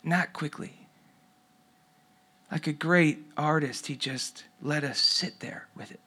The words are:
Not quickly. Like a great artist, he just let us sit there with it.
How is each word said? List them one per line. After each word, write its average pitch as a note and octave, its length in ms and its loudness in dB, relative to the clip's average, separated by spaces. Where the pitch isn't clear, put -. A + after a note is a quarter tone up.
Not E3+ 300 0
quickly. - 400 -8
Like - 160 -4
a D3+ 60 0
great D#3+ 460 6
artist, D3+ 500 0
he C#3 100 -6
just - 480 -6
let D3 220 -2
us C3 140 -4
sit - 420 0
there - 340 -12
with - 160 -16
it. - 160 -18